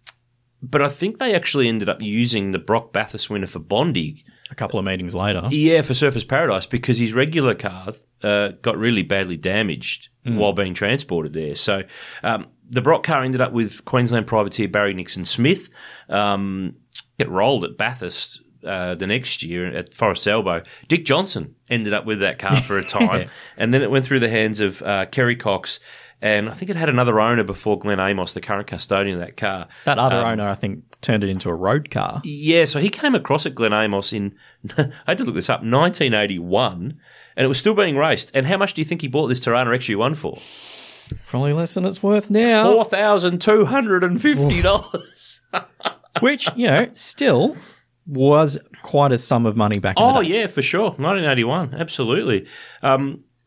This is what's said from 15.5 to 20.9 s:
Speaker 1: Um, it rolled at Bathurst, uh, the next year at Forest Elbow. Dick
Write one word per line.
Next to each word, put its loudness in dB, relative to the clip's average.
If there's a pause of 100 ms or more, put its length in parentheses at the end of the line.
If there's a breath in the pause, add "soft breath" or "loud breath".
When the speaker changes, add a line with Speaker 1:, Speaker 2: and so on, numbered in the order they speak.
Speaker 1:
Um, -2 (440)
it -2
rolled 2
at -10
Bathurst, -6 (200)
uh, -6
the -6
next -2
year -6
at -8
Forest 0
Elbow. 0 (240 loud breath)
Dick 0